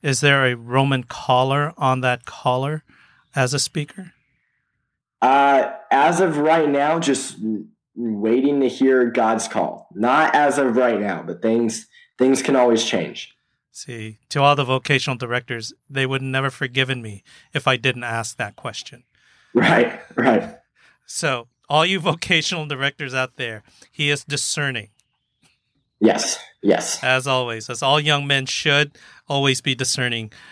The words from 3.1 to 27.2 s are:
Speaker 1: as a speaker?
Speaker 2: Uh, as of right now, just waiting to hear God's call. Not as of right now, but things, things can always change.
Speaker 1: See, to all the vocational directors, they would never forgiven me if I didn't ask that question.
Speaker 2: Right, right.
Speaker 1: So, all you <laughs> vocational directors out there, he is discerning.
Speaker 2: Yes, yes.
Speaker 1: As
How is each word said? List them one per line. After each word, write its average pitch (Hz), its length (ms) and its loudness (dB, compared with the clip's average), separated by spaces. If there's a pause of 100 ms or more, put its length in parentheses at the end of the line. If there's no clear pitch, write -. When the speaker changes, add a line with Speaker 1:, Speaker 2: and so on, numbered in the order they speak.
Speaker 1:
as 127 180 0
a 143 60 -2
speaker? 160 560 -8 (1040)
Speaker 2:
Uh, 135 500 4 (200)
as 156 280 4
of 160 200 2
right 156 320 4
now, 143 280 2
just - 380 -2 (600)
waiting 117 640 2
to 131 80 2
hear 131 400 4
God's 113 400 0
call. - 460 -4
Not 127 400 2
as 143 240 4
of 127 180 2
right 120 240 2
now, 92 220 -4
but 85 180 -10
things, 113 460 0 (320)
things 131 240 4
can 143 120 0
always 120 300 4
change. - 500 -6 (360)
Speaker 1:
See, 110 480 -14 (100)
to 143 140 -2
all 143 120 6
the 139 100 0
vocational 131 520 -2
directors, 117 560 -6 (160)
they 135 160 -4
would 131 160 -4
never 135 300 -4
forgiven 127 500 -4
me 104 220 -14 (320)
if 147 120 -6
I 131 120 2
didn't 120 260 -2
ask 113 320 -6
that 104 180 -8
question. - 500 -14 (500)
Speaker 2:
Right, - 440 2 (160)
right. 120 420 2 (500)
Speaker 1:
So, 131 420 -4 (220)
all 156 160 4
you 190 140 0
<laughs> 160 120 0
vocational 165 540 -2
directors 139 480 -6
out 131 220 -4
there, 113 260 -10 (280)
he 147 200 -2
is 143 140 -2
discerning. 135 680 -4 (1080)
Speaker 2:
Yes, - 400 0 (240)
yes. - 400 0
Speaker 1:
As 127 240 0